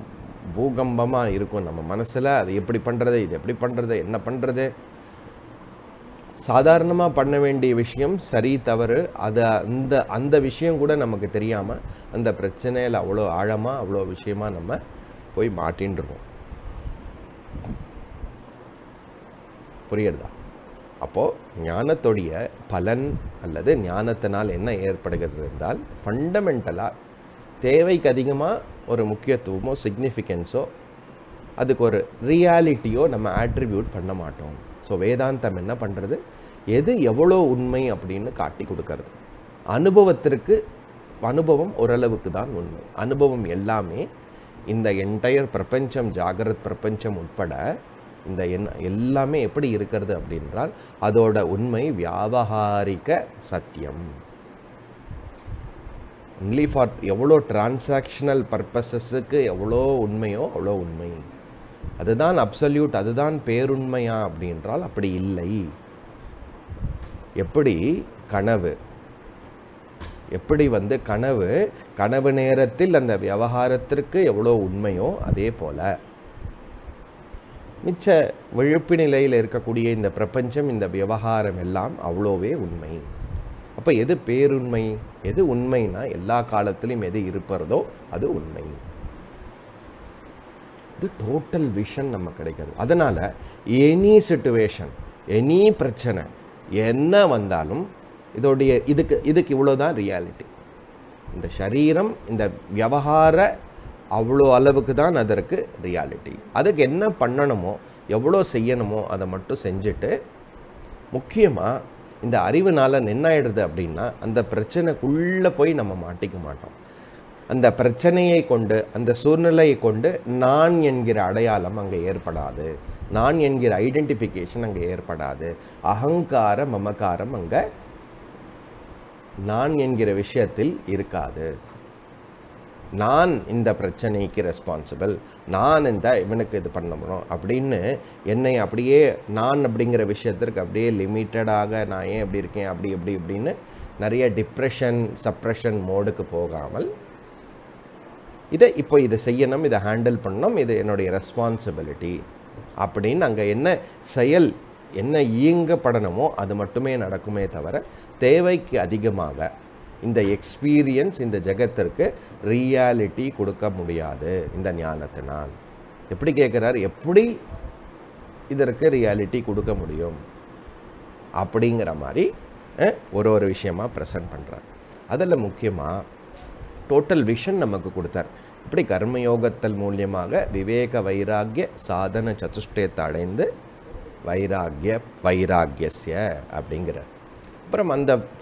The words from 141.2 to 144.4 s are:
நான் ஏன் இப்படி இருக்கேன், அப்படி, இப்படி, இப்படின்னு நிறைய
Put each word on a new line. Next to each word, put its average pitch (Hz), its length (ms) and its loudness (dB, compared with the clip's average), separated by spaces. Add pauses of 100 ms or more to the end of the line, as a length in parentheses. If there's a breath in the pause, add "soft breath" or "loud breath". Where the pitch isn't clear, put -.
நான் 95 220 -4
ஏன் 110 100 -2
இப்படி 98 200 -2
இருக்கேன், 98 280 -6
அப்படி, 92 240 -6
இப்படி, 90 240 -4
இப்படின்னு 98 340 -4 (460 loud breath)
நிறைய 117 260 2 (140)